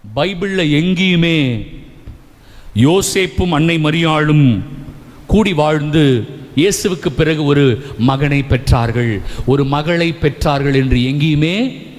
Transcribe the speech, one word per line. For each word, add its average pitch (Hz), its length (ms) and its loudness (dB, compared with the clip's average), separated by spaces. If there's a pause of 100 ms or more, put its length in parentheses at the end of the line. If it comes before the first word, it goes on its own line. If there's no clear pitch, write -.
(160)
பைபிள்ல 185 480 -2
எங்கேயுமே 165 1040 0 (1080)
யோசேப்பும் 180 760 0
அன்னை 160 260 2
மரியாளும் 151 800 2 (680)
கூடி 202 260 2
வாழ்ந்து 147 720 2 (300)
இயேசுவுக்கு 185 520 0 (100)
பிறகு 156 280 0
ஒரு 143 520 2
மகனை 139 520 0
பெற்றார்கள், 117 720 0 (240)
ஒரு 139 180 2
மகளை 156 580 0
பெற்றார்கள் 139 540 0
என்று 131 220 2
எங்கேயுமே 151 920 0 (120)